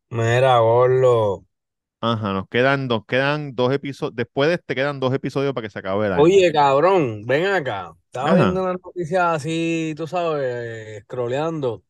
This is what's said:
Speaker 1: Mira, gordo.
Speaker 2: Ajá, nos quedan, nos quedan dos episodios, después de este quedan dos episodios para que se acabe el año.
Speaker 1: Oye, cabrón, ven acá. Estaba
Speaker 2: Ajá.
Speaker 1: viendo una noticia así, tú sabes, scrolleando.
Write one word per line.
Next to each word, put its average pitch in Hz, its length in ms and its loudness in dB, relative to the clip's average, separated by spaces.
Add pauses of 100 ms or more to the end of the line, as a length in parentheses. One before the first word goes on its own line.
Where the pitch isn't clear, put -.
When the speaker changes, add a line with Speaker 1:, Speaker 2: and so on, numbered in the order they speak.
Speaker 1:
Mira, 120 500 2
gordo. 120 840 4 (560)
Speaker 2:
Ajá, 113 320 -2
nos 95 140 -4
quedan, 135 400 2
nos 113 180 -2
quedan 139 500 -2
dos 123 180 0
episodios, 139 420 -6
después 139 340 -2
de 175 60 2
este 147 200 -8
quedan 139 240 -2
dos 131 140 0
episodios 139 400 -4
para 117 140 -6
que - 40 -14
se 107 80 -12
acabe 98 280 -2
el 95 60 0
año. 151 160 4
Speaker 1:
Oye, 185 220 4
cabrón, 143 720 2
ven 143 200 0
acá. 120 480 -4 (120)
Estaba 143 280 -4
Speaker 2:
Ajá. - 0 -
Speaker 1:
viendo 185 300 2
una 185 100 -2
noticia 175 600 -2
así, 165 640 -4
tú 160 120 -8
sabes, 120 960 -6
scrolleando. 127 840 -4